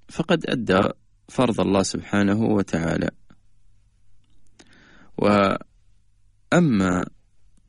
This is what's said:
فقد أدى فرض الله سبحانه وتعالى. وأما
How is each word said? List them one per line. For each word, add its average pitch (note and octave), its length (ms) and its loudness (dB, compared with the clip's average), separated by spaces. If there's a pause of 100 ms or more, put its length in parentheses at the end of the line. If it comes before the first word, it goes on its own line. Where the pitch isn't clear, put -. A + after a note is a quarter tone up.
فقد - 400 -2
أدى G2+ 320 0 (480)
فرض A#2 320 0
الله F#2+ 220 2
سبحانه G2+ 580 -2
وتعالى. F#2+ 680 -2 (2000)
وأما G2+ 1900 -2 (640)